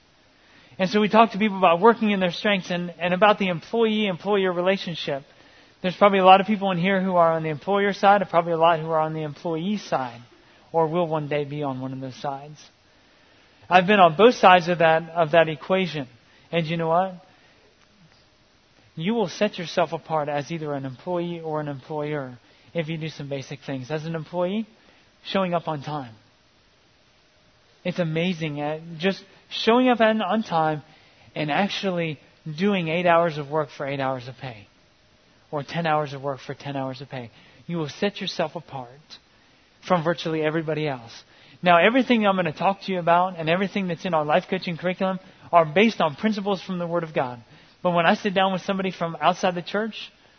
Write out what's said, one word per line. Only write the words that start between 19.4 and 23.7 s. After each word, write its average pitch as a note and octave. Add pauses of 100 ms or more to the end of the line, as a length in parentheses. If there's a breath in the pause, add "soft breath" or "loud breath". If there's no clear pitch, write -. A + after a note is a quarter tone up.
yourself E3
apart D#3
as C#3+
either D#3
an C3+
employee E3+
or D#3
an D3
employer C#3+ (360 soft breath)
if D#3+
you E3
do D#3
some C#3+
basic C#3
things. C3